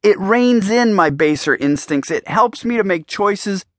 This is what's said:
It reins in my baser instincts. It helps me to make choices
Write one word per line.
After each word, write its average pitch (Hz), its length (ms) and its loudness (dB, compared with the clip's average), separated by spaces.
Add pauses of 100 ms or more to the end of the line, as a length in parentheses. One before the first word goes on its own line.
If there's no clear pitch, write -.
It 208 160 4
reins 226 500 2
in 233 240 2
my 170 160 2
baser 147 460 0
instincts. 143 560 -2
It - 160 -4
helps 220 360 0
me 233 140 -2
to 214 60 0
make 175 240 -2
choices 202 580 -4 (140)